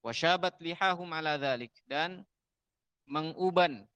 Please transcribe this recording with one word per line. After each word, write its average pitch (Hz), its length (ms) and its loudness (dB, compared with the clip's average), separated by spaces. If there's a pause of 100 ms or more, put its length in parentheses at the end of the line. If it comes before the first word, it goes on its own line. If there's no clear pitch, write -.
Wa 117 80 -6
syabat 175 480 2
lihahum 175 560 0
ala 156 240 -2
dhalik, 127 320 -2 (160)
dan 175 400 -4 (800)
menguban 160 760 2 (120)